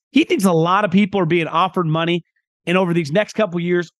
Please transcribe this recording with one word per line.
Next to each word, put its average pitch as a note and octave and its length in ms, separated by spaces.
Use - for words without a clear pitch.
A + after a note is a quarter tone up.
He D4+ 140
thinks B3 200
a F#3+ 80
lot F3 320
of G3 60
people G3 280
are F3+ 80
being D#3+ 220
offered F3 380
money E3 360
and F3 100
over F#3 160
these E3+ 180
next G#3 220
couple G3 240
of F3 80
years F3 360